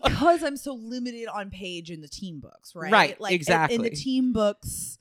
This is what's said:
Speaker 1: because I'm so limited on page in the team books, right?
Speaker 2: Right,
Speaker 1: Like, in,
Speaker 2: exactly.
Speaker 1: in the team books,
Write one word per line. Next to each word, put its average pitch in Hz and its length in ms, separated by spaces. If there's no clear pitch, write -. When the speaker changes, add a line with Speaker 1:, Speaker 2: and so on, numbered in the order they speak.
Speaker 1:
because 320 400
I'm 285 140
so 285 160
limited 233 540
on 202 240
page 180 400
in 165 100
the 147 60
team 165 320
books, - 360
right? 165 160
Speaker 2:
Right, 196 300
Speaker 1:
Like, 202 120
in, - 20
Speaker 2:
exactly. 170 400
Speaker 1:
in 226 60
the 226 100
team 262 420
books, - 680